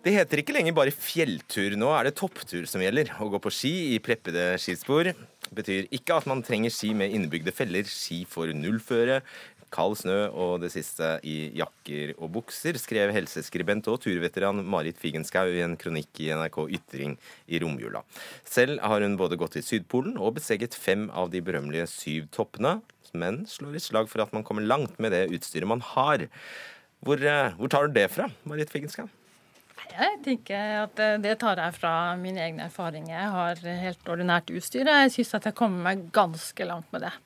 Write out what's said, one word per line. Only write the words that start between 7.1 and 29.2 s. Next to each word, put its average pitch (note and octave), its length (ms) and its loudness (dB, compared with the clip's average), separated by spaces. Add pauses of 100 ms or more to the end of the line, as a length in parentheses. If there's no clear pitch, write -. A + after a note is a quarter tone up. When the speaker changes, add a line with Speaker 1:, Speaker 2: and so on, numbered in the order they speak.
Speaker 1:
innebygde E2 400 -2
feller. F#2+ 400 -2
Ski - 380 -6
for E2 260 -4
nullføre, A2+ 640 2 (540)
kald F#2+ 260 2
snø G2 320 0
og F2+ 320 0
det F2 80 -4
siste D#2+ 460 -2 (100)
i D#2 220 -6 (100)
jakker D2 640 -6
og D#2+ 160 -8
bukser, D3+ 420 -4
skrev G2+ 320 2
helseskribent F#2+ 800 -2
og A#2+ 140 0
turveteran G2 580 0
Marit E2+ 380 -2
Figenschou F2 500 0
i F2 140 0
en E2+ 100 -2
kronikk D#2 480 -6
i D#2 80 -2
N D#2+ 140 0
R D#2 100 -6
K D2+ 220 -4
Ytring C#2 400 -8 (340)
i E2 80 0
romjula. B1 460 -4 (420)
Selv C3 320 4
har G#2 240 4
hun G2+ 160 2
både F2 220 2
gått D#2+ 180 -2
til - 80 -8
Sydpolen B2+ 480 0
og A2+ 240 0
besteget A2 380 -2
fem G2 340 0
av F2+ 240 -2
de F2 80 -2
berømmelige E2 480 -2
syv D#2 400 -6
toppene, - 460 0 (340)
men F#2+ 320 -4
slår C#3+ 320 -10
et - 140 -8
slag A2 180 2
for A2 160 -2
at - 80 -2
man G#2+ 160 -4
kommer G#2+ 160 -2
langt C3 400 2
med A2 80 2
det F#2 140 4 (100)
utstyret E2+ 320 -4
man A#2 160 0
har. C3+ 460 2 (720)
Hvor, C3+ 160 2
eh, C#3+ 400 4
hvor C3 160 0
tar D3 160 6
du A#2 80 0
det G2 160 6
fra, G3+ 160 -2 (160)
Marit D3+ 240 -6
Figenschou? D3+ 380 -8 (760)